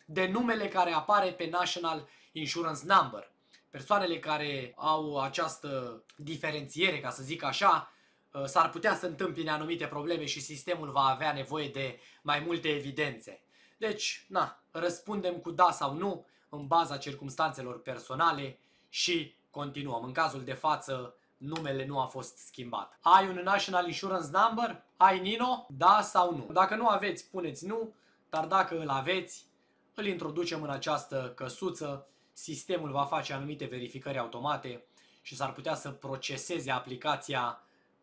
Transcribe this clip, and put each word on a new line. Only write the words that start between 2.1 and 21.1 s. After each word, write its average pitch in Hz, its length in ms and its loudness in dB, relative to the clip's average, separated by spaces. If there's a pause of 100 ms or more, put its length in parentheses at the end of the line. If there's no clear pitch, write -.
Insurance 156 540 -4
Number. 143 460 2 (380)
Persoanele 170 500 0
care 147 560 -2
au 151 440 0
această 135 840 -4 (120)
diferențiere, 151 840 -2
ca 135 100 -6
să 131 140 -8
zic 156 200 -6
așa, - 500 4 (400)
ă, 139 120 -4
s-ar 160 240 4
putea 185 260 2
să - 100 -6
întâmpine 160 440 -2
anumite 156 380 -2
probleme 147 380 -4
și 143 160 -4
sistemul 151 500 -6
va 135 140 6
avea 135 280 2
nevoie 139 360 -4
de 135 300 -6 (220)
mai 147 180 2
multe 165 280 -2
evidențe. 139 720 -2 (380)
Deci, - 500 -4
na, 180 440 -2
răspundem 175 640 -2
cu - 160 -8
da 170 200 6
sau 143 220 -2
nu, 180 320 -4 (240)
în 147 180 -10
baza 160 300 4
circumstanțelor 135 840 -4
personale 135 800 -2 (300)
și 165 460 -2 (140)
continuăm. 139 540 -6
În 127 80 -8
cazul 139 320 0
de 127 100 -6
față, 131 600 -2 (220)